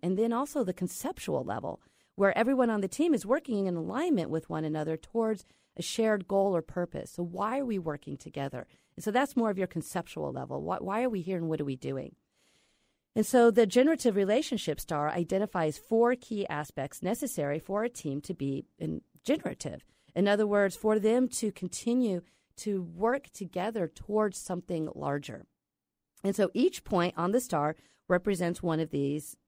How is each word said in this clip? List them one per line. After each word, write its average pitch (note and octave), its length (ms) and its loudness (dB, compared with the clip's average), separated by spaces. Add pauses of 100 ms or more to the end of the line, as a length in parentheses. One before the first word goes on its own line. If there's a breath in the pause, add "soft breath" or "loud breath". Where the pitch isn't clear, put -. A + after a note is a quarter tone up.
And F#3 160 0
then A#3 140 2
also C4 320 -2
the F#3 80 -2
conceptual F3+ 720 -4
level, - 360 -6 (360 soft breath)
where G3 200 4
everyone B3 340 4
on G#3+ 100 0
the F#3+ 80 0
team D#4+ 260 2
is G#3 100 0
working G#3+ 420 0
in F3+ 100 0
alignment G3+ 540 0
with D#3+ 200 -4
one D#3+ 140 -2
another D#3 320 -4
towards A3 480 -2 (320 soft breath)
a F3 60 -6
shared G#3+ 440 0
goal G3 300 2
or D#3+ 60 0
purpose. - 500 -6
So F3 100 -6
why G3 380 -2
are C#4 40 -2
we A3+ 140 -2
working D3+ 380 -6
together? C3+ 500 -8 (300 soft breath)
And F3 80 -10
so G#3+ 80 -2
that's C4 240 0
more A3+ 140 4
of F#3+ 80 -2
your F#3 100 0
conceptual D#3+ 640 -6
level. C3+ 300 -6
Why, E3 160 -2
why G#3 260 -2
are B3+ 40 2
we G#3+ 120 -2
here F#3 160 -4
and E3 120 -2
what D#3 120 0
are D3+ 40 -4
we C#3 120 -4
doing? C3+ 400 -8 (1000)
And A3 100 4
so A#3 260 8
the A3 160 8
generative B3+ 500 4
relationship G3+ 640 0
star D3+ 300 -2
identifies F3 680 0
four A#3 380 4
key G#3+ 320 -6
aspects D3 540 -6
necessary E3 560 -2
for G3 260 -4
a B3 40 -2
team D3 340 -6
to - 120 -6
be C3+ 300 -4 (140)
in-, D#3+ 240 -4 (220)
generative. - 600 -4 (300 soft breath)
In F#3+ 120 2
other G#3 200 4
words, G3+ 280 4
for G#3+ 240 2
them A#3 300 4
to G#3+ 240 -2
continue G#3 680 -2 (360 soft breath)
to G3 240 -2
work G3 500 -2
together G3 540 -4
towards G#3 500 -2
something F3 600 -4
larger. C#3+ 500 -6 (760)
And G3 100 0
so F#3+ 200 2
each D#4+ 280 2
point F3+ 340 2
on E3+ 140 0
the A#3+ 100 4
star D#3 360 0 (320 soft breath)
represents F3+ 540 0
one E3 180 0
of D#3+ 100 -2
these C#3+ 460 -2 (100)